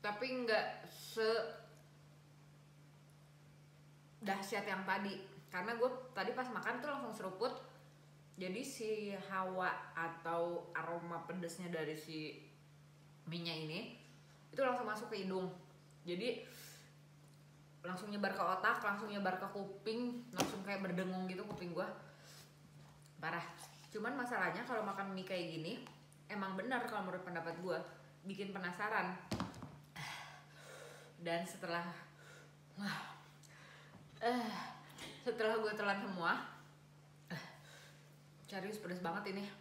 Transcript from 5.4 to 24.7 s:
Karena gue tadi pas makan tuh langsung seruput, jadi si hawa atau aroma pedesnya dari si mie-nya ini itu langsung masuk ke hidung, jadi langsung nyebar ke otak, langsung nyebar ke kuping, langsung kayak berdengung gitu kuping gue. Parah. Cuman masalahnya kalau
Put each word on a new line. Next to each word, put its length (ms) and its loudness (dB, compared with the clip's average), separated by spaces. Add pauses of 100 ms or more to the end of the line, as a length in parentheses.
Karena 240 0
gue 120 8 (280)
tadi 160 2
pas 160 2
makan 320 0
tuh 80 0
langsung 240 0
seruput, 400 0 (880)
jadi 240 0
si 480 0 (160)
hawa 640 2
atau 800 0
aroma 560 -2
pedesnya 400 -4
dari 280 0
si 440 -6 (880)
mie-nya 240 0
ini 280 -2 (680)
itu 160 0
langsung 240 4
masuk 240 -2
ke 120 0
hidung, 240 2 (560)
jadi 400 0 (1400)
langsung 280 -2
nyebar 200 4
ke 120 4
otak, 360 6
langsung 320 2
nyebar 240 4
ke 160 -2
kuping, 800 -2
langsung 320 0
kayak 200 0
berdengung 440 2
gitu 200 -2
kuping 240 -4
gue. 160 0 (1300)
Parah. 240 0 (440)
Cuman 240 0
masalahnya 560 2
kalau 160 2